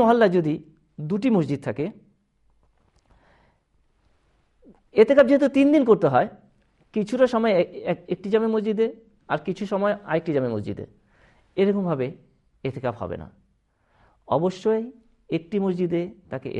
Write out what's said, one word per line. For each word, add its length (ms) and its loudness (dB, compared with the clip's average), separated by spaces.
মহল্লায় 380 4
যদি 160 0
দুটি 260 -2
মসজিদ 320 0
থাকে, 160 -4
এতেকাফ 280 6
যেহেতু 260 4
তিন 180 6
দিন 160 4
করতে 220 4
হয়, 160 2
কিছুটা 400 2
সময় 260 0
এ-, 100 -2
এক-, 220 -10
একটি 180 -8
জামে 220 2
মসজিদে 320 -2
আর 140 0
কিছু 260 -6
সময় 220 0
আরেকটি 260 -2
জামে 180 0
মসজিদে, 300 -8
এরকমভাবে 460 0
এতেকাফ 340 -6
হবে 200 -6
না। 60 -16
অবশ্যই 560 -2
একটি 280 -8
মসজিদে 380 -2
তাকে 180 -10